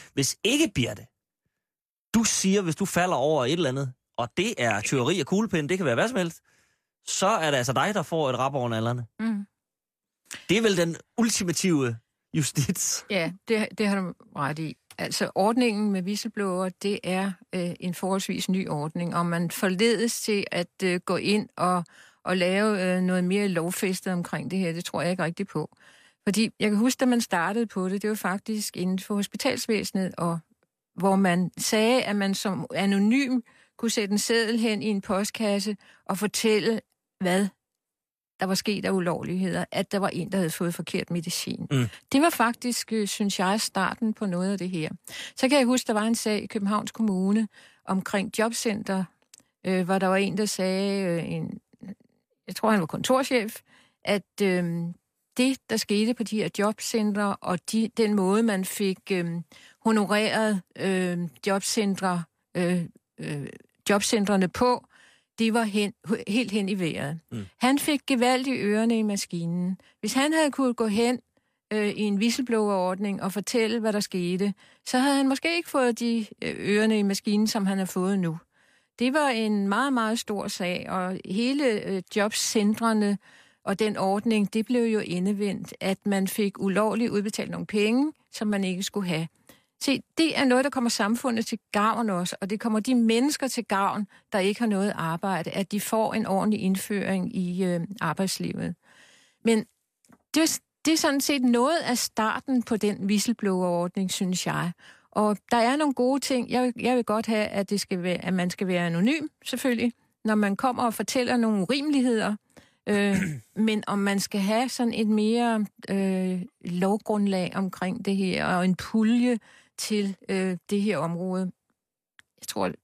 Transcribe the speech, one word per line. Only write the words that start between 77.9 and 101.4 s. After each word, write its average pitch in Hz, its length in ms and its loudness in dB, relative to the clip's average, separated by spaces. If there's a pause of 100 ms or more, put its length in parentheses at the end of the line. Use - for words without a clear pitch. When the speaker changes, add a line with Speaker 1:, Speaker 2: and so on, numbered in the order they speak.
Speaker 2:
nu. 170 200 -2 (600)
Det 254 160 2
var 294 140 2
en 214 400 0
meget, 254 240 2
meget 226 260 0
stor 202 300 -6
sag, 180 420 -4
og 185 340 -4
hele, 254 400 0 (200)
øh, 190 180 -4 (140)
jobcentrene 214 1000 2 (460)
og 190 140 -4
den 214 180 0
ordning, 202 580 0
det 220 120 0
blev 247 180 2
jo 220 200 0
endevendt, 196 760 -2
at 190 260 -2
man 196 220 2
fik 202 300 -2
ulovligt 208 520 0
udbetalt 202 400 -4
nogle 170 160 -8
penge, 233 460 2 (200)
som 214 160 -4
man 196 160 0
ikke 185 180 -2
skulle 196 260 -4
have. 160 200 -2 (540)
Se, 262 200 0 (160)
det 320 200 2
er 277 60 4
noget, 254 200 4
der 277 60 0
kommer 240 200 0
samfundet 226 560 0
til 220 120 -6 (140)
gavn 214 380 2
også, 180 300 -2
og 190 100 -6
det 214 100 -4
kommer 220 200 0
de 254 140 0
mennesker 240 540 2
til 233 160 -4
gavn, 196 420 0 (260)
der 208 60 2
ikke 202 220 2
har 240 60 2
noget 202 300 2
arbejde, 165 540 -4
at - 220 -4
de 208 80 -2
får - 340 0
en 220 120 0
ordentlig 202 340 2
indføring 190 760 -2
i, 180 280 -2
øh, 175 160 0 (200)
arbejdslivet. 170 720 -4 (720)
Men 226 140 4 (760)
det 311 80 4
er, - 160 0 (260)
det 311 80 6
er 330 40 4
sådan 285 240 2
set 277 220 0